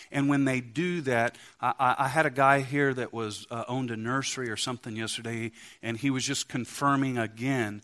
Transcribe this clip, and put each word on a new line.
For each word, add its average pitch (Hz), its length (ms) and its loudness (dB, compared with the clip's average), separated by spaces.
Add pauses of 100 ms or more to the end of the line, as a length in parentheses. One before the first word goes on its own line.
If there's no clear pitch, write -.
(120)
And 139 180 2
when 139 160 4
they 131 160 2
do 170 400 -2
that, 120 360 2 (240)
I, 123 180 0
I, 127 160 4 (100)
I - 20 0
had 156 180 2
a 143 60 0
guy 139 300 6
here 139 320 2
that 120 200 -4
was, 110 380 -6
uh, 117 160 -6
owned 127 240 -2
a 113 60 -6
nursery 127 520 -2
or 104 80 -4
something 120 380 -4
yesterday, 113 560 -4 (320)
and 113 140 -2
he 139 120 0
was 131 160 0
just 139 220 -2
confirming 135 680 0
again, 113 680 -2